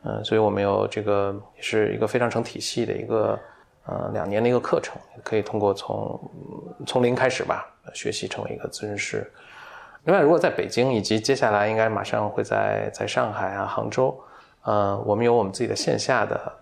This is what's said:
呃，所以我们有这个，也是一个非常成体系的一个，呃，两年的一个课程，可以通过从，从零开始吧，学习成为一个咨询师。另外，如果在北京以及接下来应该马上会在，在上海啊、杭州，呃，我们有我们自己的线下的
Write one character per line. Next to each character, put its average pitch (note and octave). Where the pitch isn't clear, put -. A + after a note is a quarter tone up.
呃， G#2+
所 A2
以 -
我 G#2+
们 G2+
有 G2+
这 G#2
个， G2+
也 -
是 G#2+
一 -
个 A2+
非 A#2+
常 A#2+
成 A2+
体 -
系 -
的 G#2
一 G2
个， G#2+
呃， G2
两 G2
年 G#2+
的 A#2+
一 B2
个 B2
课 -
程， -
可 -
以 G#2
通 G#2+
过 G2+
从， -
从 B2+
零 B2
开 C3
始 -
吧， -
学 -
习 -
成 -
为 -
一 -
个 -
咨 -
询 G#2
师。 G2+
另 E3
外， F#3+
如 D3
果 E3+
在 E3+
北 -
京 B2+
以 G#2+
及 G#2+
接 C3+
下 B2+
来 G#2
应 A2
该 A2
马 G2+
上 G#2+
会 A2
在， G#2
在 G#2+
上 A#2+
海 G2+
啊、 G2+
杭 A2
州， B2+
呃， G2+
我 G#2
们 A#2
有 A#2+
我 A#2
们 F#2+
自 A#2+
己 A2
的 G#2+
线 C3
下 A#2
的 -